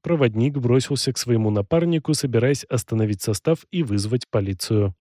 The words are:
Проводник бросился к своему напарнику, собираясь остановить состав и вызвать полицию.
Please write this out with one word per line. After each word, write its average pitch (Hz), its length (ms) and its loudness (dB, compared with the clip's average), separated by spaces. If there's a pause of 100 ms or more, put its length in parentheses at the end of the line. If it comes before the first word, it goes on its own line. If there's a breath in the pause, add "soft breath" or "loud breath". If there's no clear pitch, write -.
Проводник 139 560 0
бросился 127 560 0
к - 40 -10
своему 113 300 0
напарнику, 160 640 0
собираясь 131 520 0
остановить 110 580 -2
состав 160 480 -2
и 175 120 -2
вызвать 107 460 -2
полицию. 101 760 0